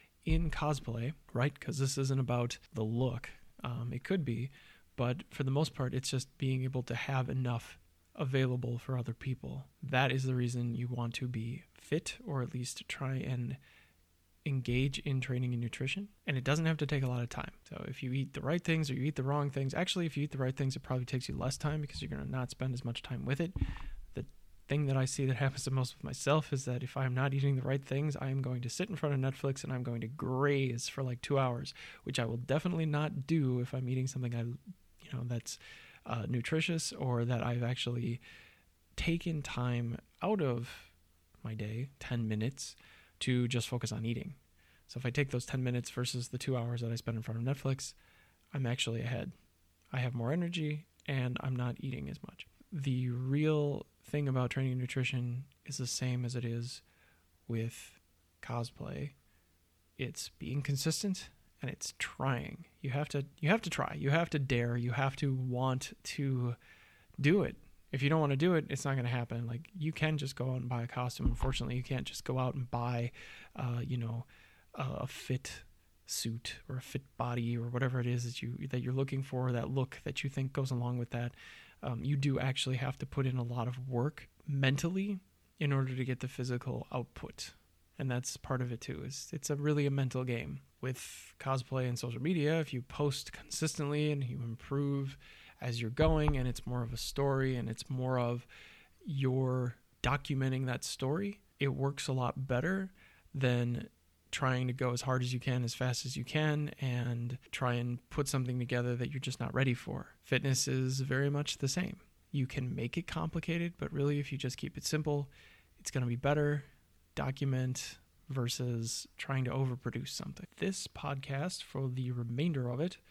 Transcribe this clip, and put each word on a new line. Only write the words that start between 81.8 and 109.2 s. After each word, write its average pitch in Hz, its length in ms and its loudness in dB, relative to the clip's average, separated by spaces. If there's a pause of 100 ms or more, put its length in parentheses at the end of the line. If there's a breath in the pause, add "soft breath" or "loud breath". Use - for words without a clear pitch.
Um, 127 180 -2
you 143 140 2
do 135 240 2
actually 131 380 0
have 131 200 -2
to - 80 -4
put 135 200 0
in 127 100 0
a 123 80 0
lot 120 240 -2
of 127 200 -4
work 131 400 0 (160)
mentally 165 760 2 (400)
in 143 120 4
order 131 220 2
to 127 100 0
get 123 140 0
the 127 100 -2
physical 123 600 -2
output. - 640 -8 (440)
And 135 140 -2
that's 123 260 -2
part 127 240 -2
of 123 120 -2
it 117 80 -6
too, - 260 -6
is - 260 -8
it's 151 180 -6
a 147 40 2
really 143 320 4
a 143 60 4
mental 131 320 2
game. 135 360 -2 (200)
With - 580 -6
cosplay 131 500 0
and 120 80 0
social 117 240 -4
media, 156 380 4
if 156 160 -2
you 123 80 -2
post - 500 -2
consistently 151 800 0
and 143 140 2
you 123 180 -4
improve 139 760 0 (440 loud breath)
as 120 200 -2
you're 113 100 -2
going, 151 460 6
and 127 100 2
it's - 200 -2
more 123 160 -2
of 117 100 -4
a 120 60 -4
story 135 580 2
and 123 140 -2
it's - 180 -8
more 127 300 2
of 123 280 0 (560 loud breath)
your 131 760 2 (260)
documenting 131 640 2
that 127 180 -2
story, 180 560 -2 (180)
it 139 100 2
works 135 380 0
a 135 60 0
lot 131 340 0
better 180 460 2 (420 loud breath)
than 123 540 2 (460)
trying 127 320 2
to 123 60 0
go 127 200 0
as 120 100 -2
hard 127 200 2
as 123 100 0
you 127 60 0
can, 123 240 2
as 117 120 -2
fast 127 300 0
as 131 120 -4
you 127 80 -4
can, 151 560 2
and 123 580 0 (140)
try 123 220 2
and 120 240 0 (120)
put 147 160 0
something 127 320 0
together 123 380 2
that 123 160 -2
you're 135 80 -4